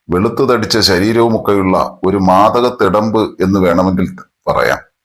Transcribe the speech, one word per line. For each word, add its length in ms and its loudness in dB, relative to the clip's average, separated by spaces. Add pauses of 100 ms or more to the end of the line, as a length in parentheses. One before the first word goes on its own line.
(100)
വെളുത്തു 320 -2
തടിച്ച 360 0
ശരീരവുമൊക്കെയുള്ള 1300 0
ഒരു 100 0
മാദക 680 2
തിടമ്പ് 580 0
എന്ന് 180 0
വേണമെങ്കിൽ 560 0 (320)
പറയാം. 300 -2 (260)